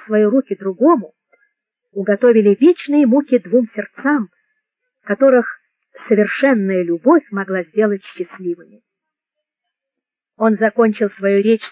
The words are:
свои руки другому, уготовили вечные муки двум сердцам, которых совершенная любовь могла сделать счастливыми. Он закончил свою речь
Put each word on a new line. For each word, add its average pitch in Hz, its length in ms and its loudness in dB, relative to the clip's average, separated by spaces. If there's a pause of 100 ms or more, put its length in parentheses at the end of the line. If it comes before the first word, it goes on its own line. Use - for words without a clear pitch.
свои 214 180 0
руки 214 320 0
другому, 196 580 -4 (800)
уготовили 202 680 2
вечные 294 460 2
муки 262 320 0
двум 220 380 0
сердцам, 254 540 -6 (760)
которых 254 420 2 (600)
совершенная 208 760 0
любовь 170 480 0
могла 190 320 -6
сделать 202 400 -2
счастливыми. 175 800 -12 (1600)
Он 220 200 0
закончил 214 540 0
свою 196 300 -2
речь 220 300 0